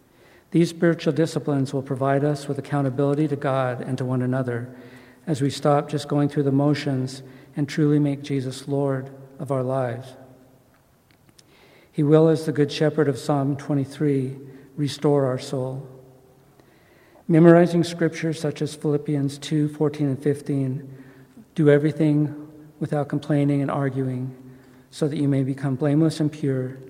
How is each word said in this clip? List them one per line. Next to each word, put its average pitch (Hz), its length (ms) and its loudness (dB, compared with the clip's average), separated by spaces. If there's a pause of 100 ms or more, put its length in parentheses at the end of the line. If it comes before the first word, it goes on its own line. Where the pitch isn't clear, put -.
(500)
These 165 180 4
spiritual 165 460 0
disciplines 143 580 -2
will 135 100 -4
provide 135 420 0
us 147 220 -2
with 135 120 -6
accountability 143 720 -2
to 139 80 -2
God 131 440 -2
and 131 160 -6
to 131 80 -6
one 127 180 -2
another 123 520 -4 (520)
as 151 140 -2
we 139 100 0
stop 147 380 0
just - 200 -6
going 147 200 0
through 143 160 -2
the 139 80 2
motions 139 680 0 (340)
and 147 100 -2
truly 151 320 2
make 143 240 0
Jesus 131 460 -6
Lord 139 420 -2 (280)
of 135 120 -10
our 131 120 0
lives. 127 500 -4 (1800)
He - 120 -2
will, 156 260 6
as 156 160 2
the 156 80 -2
Good 143 180 2
Shepherd 151 380 2
of 131 100 -2
Psalm 139 380 0
twenty-three, 139 800 -2 (400)
restore 143 480 0
our 127 140 -2
soul. 131 500 -8 (1400)
Memorizing 170 560 8
scriptures 160 560 -4
such 147 240 -4
as 143 120 -6
Philippians 143 640 -2
two 151 300 0
fourteen 147 400 -2
and 135 140 -4
fifteen, 143 720 -4 (600)
"Do 147 160 6
everything 147 800 2 (300)
without 143 300 -4
complaining 143 540 0
and 135 80 -2
arguing, 131 640 -4 (540)
so - 180 -2
that 143 80 -4
you 143 100 0
may 139 160 2
become 135 320 -2
blameless 156 460 2
and 147 100 2
pure, 131 460 -4 (140)